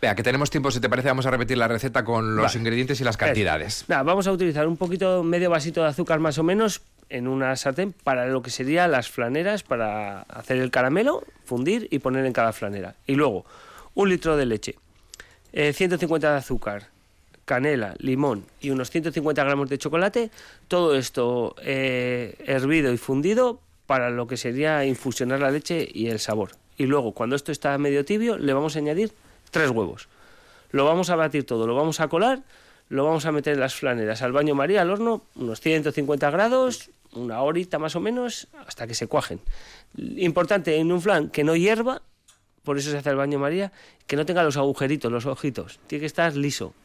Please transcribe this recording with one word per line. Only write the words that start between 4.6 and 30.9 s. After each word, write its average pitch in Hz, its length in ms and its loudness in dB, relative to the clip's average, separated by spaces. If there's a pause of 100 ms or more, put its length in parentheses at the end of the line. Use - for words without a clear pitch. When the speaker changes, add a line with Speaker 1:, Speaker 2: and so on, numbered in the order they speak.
Speaker 2:
un 170 80 0
poquito, 185 480 0
medio 175 260 2
vasito 165 320 0
de 160 60 4
azúcar 156 320 0
más 156 180 0
o 160 60 0
menos, 202 380 2 (260)
en 123 180 -6
una 131 300 0
sartén 165 360 -2 (120)
para 127 220 0
lo 131 140 0
que 127 100 -10
serían 156 420 2
las 127 180 0
flaneras, 160 540 -2
para 107 640 -4
hacer 127 300 -4
el 127 120 0
caramelo, 165 540 2 (200)
fundir 151 460 -2
y 143 80 0
poner 131 280 0
en 127 60 0
cada 113 200 2
flanera. 101 420 -8 (140)
Y 139 80 2
luego, 135 280 2 (500)
un 202 160 4
litro 165 260 2
de 139 100 2
leche, 110 300 -4 (760)
eh, 147 200 2
ciento 180 260 0
cincuenta 156 320 2
de 147 80 2
azúcar, 104 520 -6 (540)
canela, 127 540 0
limón 131 460 0 (160)
y 139 100 -6
unos 131 200 -2
ciento 160 200 -2
cincuenta 151 320 0
gramos 139 260 0
de 135 100 -4
chocolate. 196 520 0 (380)
Todo 170 260 4
esto, 123 680 0
eh, 123 720 -2 (100)
hervido 135 460 2
y 123 60 0
fundido 214 640 2 (260)
para 127 240 2
lo 120 180 -2
que 123 80 -6
sería 143 480 0
infusionar 131 560 0
la 139 100 4
leche 156 420 -2
y 113 140 -2
el 113 140 -2
sabor. 107 300 -2 (260)
Y 139 100 0
luego, 127 280 2
cuando 120 200 -2
esto 139 160 -4
está 143 280 -2
medio 143 260 2
tibio, 214 340 0
le 139 140 0
vamos 147 240 0
a 156 40 -2
añadir 165 320 0 (380)
tres 156 200 2
huevos. 110 380 -4 (640)
Lo 139 120 2
vamos 170 240 4